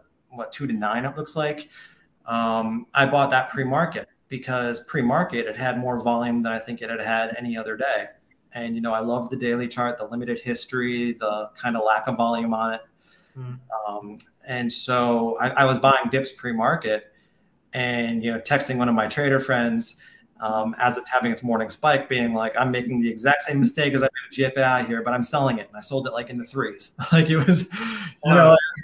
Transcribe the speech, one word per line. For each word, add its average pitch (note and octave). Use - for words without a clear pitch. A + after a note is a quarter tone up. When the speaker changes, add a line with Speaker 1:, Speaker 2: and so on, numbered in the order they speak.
Speaker 1:
what, A2+
two C#3+
to B2
nine, A2
it C3+
looks -
like, D3+
um, A2+
I C#3
bought C#3
that B2+
pre-market C3+
because B2
pre-market, C3+
it G#2+
had B2
more B2
volume A#2+
than A2+
I A2+
think A#2
it A2+
had A2+
had A2+
any A#2+
other A2
day. A2+
And, A#2
you A#2
know, A#2
I A2
love A#2
the C3
daily A#2+
chart, A#2+
the A2
limited A#2
history, A#2+
the G#2+
kind A#2+
of A2
lack G#2+
of A#2+
volume A#2
on A2+
it. A2+
Speaker 2:
Hmm. B2+
Speaker 1:
Um, G#2
and B2
so A#2+
I, B2+
I C#3
was C3
buying C3
dips C3+
pre-market A#2
and, A#2+
you A#2
know, A2+
texting C#3
one A#2+
of A#2
my A2
trader C3+
friends, A#2+
um, A2
as B2
it's B2
having A#2+
its A2
morning A2+
spike, C#3
being A#2+
like, A2+
"I'm B2+
making B2
the A#2
exact C3+
same D3
mistake C#3
as C3
I C3+
made -
with -
G C3+
F C3
A C3+
I B2+
here, A2+
but A#2+
I'm B2
selling C3+
it." G2+
And -
I G#2+
sold C3+
it, B2
like, A#2+
in B2
the A#2+
threes. A#2
<laughs> -
Like, D#3+
it D#3+
was, E3
you G3+
know, E3
Speaker 2:
Wow. D#3+